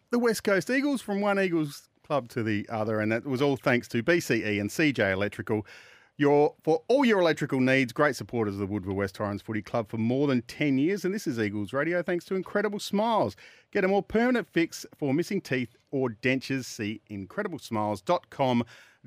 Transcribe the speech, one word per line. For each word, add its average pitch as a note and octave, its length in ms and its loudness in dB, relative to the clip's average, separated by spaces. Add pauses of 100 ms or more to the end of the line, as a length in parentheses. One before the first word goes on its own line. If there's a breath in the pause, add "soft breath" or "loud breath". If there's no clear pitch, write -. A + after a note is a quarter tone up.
(120)
the A#3+ 60 2
West A#3 280 0
Coast G3 240 2
Eagles, C4+ 320 0
from G3+ 180 -4
one G3+ 180 2
Eagles E3 520 -2 (120)
club C3 280 -2
to B2 120 -4
the G#2+ 280 0
other, A2 320 0
and G#2+ 100 2
that A#2 140 -2
was C3 160 -2
all C#3+ 160 2
thanks A#2+ 320 0
to A#2+ 120 -2
B E3 200 2
C A2+ 240 0
E G#2 140 0
and G#2 120 -2
C D#3 220 0
J G2+ 180 2
Electrical. G#2 560 -2 (480 loud breath)
Your, D3 380 4 (100)
for D#3+ 240 0
all C#4 160 4
your A3 160 4
electrical D3+ 400 2
needs, C3 320 4
great D3 240 2
supporters G#2+ 380 -2
of G2 60 -6
the G2+ 80 -2
Woodville G2 260 -4
West G2 220 -2
Torrens G2+ 260 -4
Footy G#2+ 220 -6
Club A#2 260 -4
for A#2 80 -6
more B2+ 300 0
than B2 160 2
ten C#3+ 340 -2
years, E3+ 260 0
and F#3+ 100 -2
this G#3+ 140 -8
is B2 120 -2
Eagles G#2 340 -4
Radio E3 280 -2
thanks F3 240 -4
to F#3+ 100 -6
Incredible G3+ 440 -2
Smiles. G3+ 560 0 (360 loud breath)
Get G3+ 120 0
a F#3 40 2
more G3 160 2
permanent A#3 440 0
fix - 380 -2 (100)
for C#3 180 -2
missing F3 280 0
teeth B2+ 340 -4 (160)
or C3 180 0
dentures. B2+ 560 -2
See G#2+ 420 -6
incredible C#3 520 -8
smiles G#2+ 420 -4
dot - 280 -2
com B2 340 2 (440 loud breath)